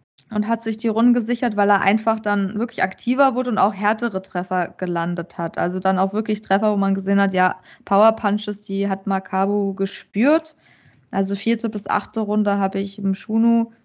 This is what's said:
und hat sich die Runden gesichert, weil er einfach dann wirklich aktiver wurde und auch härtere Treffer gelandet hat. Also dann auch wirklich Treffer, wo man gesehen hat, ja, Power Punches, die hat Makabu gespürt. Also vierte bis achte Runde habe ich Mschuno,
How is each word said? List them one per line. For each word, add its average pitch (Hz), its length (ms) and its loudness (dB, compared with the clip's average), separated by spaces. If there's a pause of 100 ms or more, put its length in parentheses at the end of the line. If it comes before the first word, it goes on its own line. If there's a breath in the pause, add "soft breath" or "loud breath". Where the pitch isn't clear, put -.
(300)
und 208 180 -2
hat 233 160 -2
sich 220 120 -4
die 226 120 -4
Runden 226 240 4
gesichert, 233 440 -2
weil 202 140 4
er 202 120 4
einfach 220 360 2
dann 202 400 -2
wirklich 226 240 -4
aktiver 247 540 0
wurde 247 140 -2
und 220 80 0
auch 202 140 2
härtere 208 500 -2
Treffer 180 540 -4
gelandet 170 640 -4
hat. 165 180 -6
Also 180 220 -2
dann 190 220 0
auch 190 120 0
wirklich 214 300 -4
Treffer, 208 300 0
wo 202 40 0
man 196 200 2
gesehen 196 240 0
hat, 196 120 2
ja, 185 280 0 (240 loud breath)
Power 208 280 6
Punches, 208 500 -4
die 196 260 -4
hat 196 180 -6
Makabu 196 680 -2
gespürt. 226 840 0 (560 soft breath)
Also 196 240 -2
vierte 226 320 -2
bis 208 200 -6
achte - 320 -2
Runde 202 380 0
habe 196 220 -2
ich 196 200 -8
Mschuno, 226 720 0 (120 soft breath)